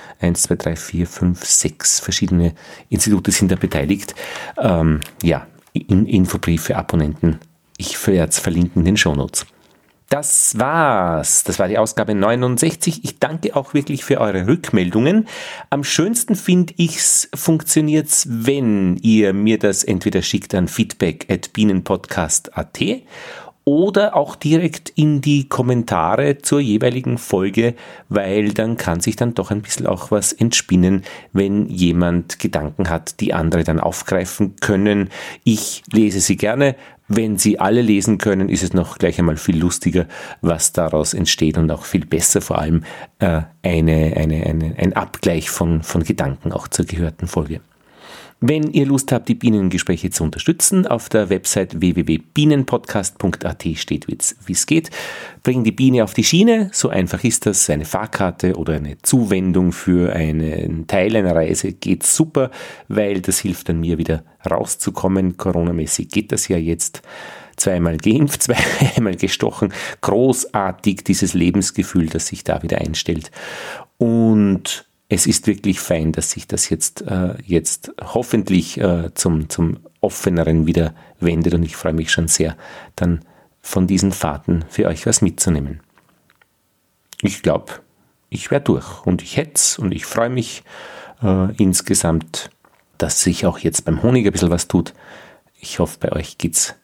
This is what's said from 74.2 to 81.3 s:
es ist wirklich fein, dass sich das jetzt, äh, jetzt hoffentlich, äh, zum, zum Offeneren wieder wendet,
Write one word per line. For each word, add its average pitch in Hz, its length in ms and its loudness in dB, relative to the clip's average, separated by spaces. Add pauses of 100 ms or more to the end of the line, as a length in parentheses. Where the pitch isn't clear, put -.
es 90 120 0
ist - 200 0
wirklich 98 320 0
fein, 80 340 0
dass - 180 -4
sich - 180 -12
das - 220 -4
jetzt, - 320 -4
äh, 92 320 -2 (100)
jetzt - 560 -2
hoffentlich, 98 800 0
äh, 87 320 0
zum, 80 380 -2
zum 82 300 -2 (200)
Offeneren 82 680 2
wieder 82 280 2 (260)
wendet, 85 320 0